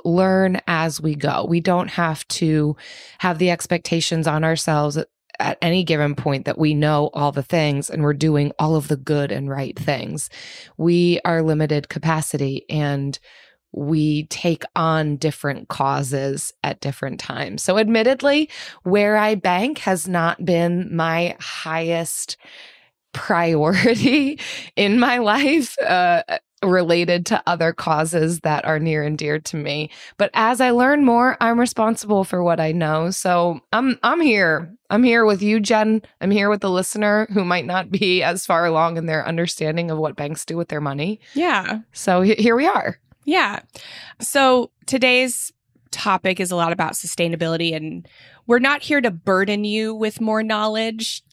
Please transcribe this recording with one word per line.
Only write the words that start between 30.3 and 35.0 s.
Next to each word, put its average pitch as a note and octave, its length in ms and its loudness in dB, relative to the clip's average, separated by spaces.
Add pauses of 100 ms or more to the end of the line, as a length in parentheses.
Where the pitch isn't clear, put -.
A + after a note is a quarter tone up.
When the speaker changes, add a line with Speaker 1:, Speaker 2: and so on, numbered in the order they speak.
Speaker 1:
as A3+ 260 2
I B3+ 120 4
learn C4+ 340 4
more, B3 340 4
I'm A#3 180 2
responsible A3 640 0
for F3+ 200 -2
what E3+ 180 2
I D#3+ 120 0
know. D#3+ 380 0
So F3 500 0 (120)
I'm, B3 300 0
I'm D4 180 0
here. F3+ 500 2 (200)
I'm G#3+ 120 4